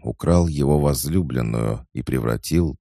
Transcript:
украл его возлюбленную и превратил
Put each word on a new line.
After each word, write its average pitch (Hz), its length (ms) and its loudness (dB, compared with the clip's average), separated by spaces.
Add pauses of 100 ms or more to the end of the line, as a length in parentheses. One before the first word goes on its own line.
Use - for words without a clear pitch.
украл 85 440 2
его 73 320 2
возлюбленную 62 1120 -2
и 62 100 -8
превратил 64 800 0